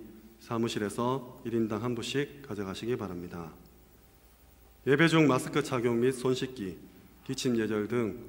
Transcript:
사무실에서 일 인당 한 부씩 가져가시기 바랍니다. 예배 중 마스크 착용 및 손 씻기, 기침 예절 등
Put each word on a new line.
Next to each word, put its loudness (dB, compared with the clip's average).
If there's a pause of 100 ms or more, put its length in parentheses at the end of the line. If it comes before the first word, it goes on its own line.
(400)
사무실에서 -2
일 -4
인당 0
한 -2
부씩 -4
가져가시기 -4
바랍니다. -8 (1300)
예배 6
중 6
마스크 2
착용 2
및 4
손 0
씻기, -6 (480)
기침 -2
예절 0
등 0